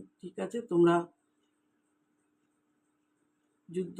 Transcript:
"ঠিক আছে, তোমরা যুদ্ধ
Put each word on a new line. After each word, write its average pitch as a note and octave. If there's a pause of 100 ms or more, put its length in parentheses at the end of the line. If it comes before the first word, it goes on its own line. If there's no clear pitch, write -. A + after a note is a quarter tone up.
(200)
"ঠিক F3+
আছে, G3
তোমরা E3+ (2500)
যুদ্ধ F3